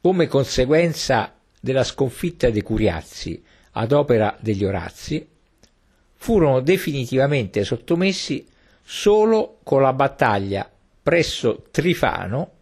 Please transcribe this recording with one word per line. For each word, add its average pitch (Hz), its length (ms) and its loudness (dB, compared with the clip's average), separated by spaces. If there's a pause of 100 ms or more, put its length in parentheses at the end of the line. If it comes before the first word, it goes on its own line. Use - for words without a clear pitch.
come 175 280 2
conseguenza 139 1040 0 (260)
della 131 240 0
sconfitta - 640 -2
dei 104 140 0
Curiazi 104 800 -4 (300)
ad 113 200 -2
opera 120 480 2
degli 101 240 -2
Orazzi, - 640 -6 (960)
furono 156 380 4
definitivamente 135 1040 0
sottomessi 170 800 -2 (340)
solo 214 840 2
con 139 180 2
la 131 100 4
battaglia 104 760 0 (320)
presso - 720 0
Trifano 135 880 -2